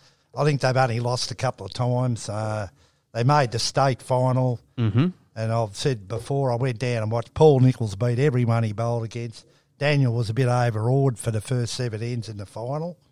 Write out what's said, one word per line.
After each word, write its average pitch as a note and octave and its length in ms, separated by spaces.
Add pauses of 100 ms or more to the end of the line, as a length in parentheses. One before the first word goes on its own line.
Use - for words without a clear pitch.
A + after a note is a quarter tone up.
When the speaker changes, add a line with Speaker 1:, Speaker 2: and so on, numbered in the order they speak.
(360)
Speaker 1:
I C3+ 80
think D3 160
they've C3 160
only A#2+ 240
lost A#2+ 320
a - 20
couple B2 320
of - 80
times. B2 540
Uh, G#2+ 400 (440)
they A#2 120
made C#3 260
the A#2+ 80
state C3+ 420
final. B2+ 600 (180)
Speaker 2:
Mm-hmm. A#2 300 (280)
Speaker 1:
And A2+ 160
I've A2+ 240
said A2 320
before, C3 420
I A#2+ 60
went A#2+ 240
down A#2+ 240
and G#2+ 80
watched A#2 200
Paul D3+ 280
Nichols A#2+ 340
beat A#2+ 240
everyone A#2+ 460
he G#2+ 80
bowled A#2 320
against. A#2 420 (320)
Daniel C#3 340
was A2+ 180
a G#2+ 40
bit B2+ 140
overawed A#2+ 680
for - 140
the G#2+ 100
first A#2+ 340
seven A2 280
ends A#2+ 260
in G#2 100
the G2+ 80
final. D3 520 (140)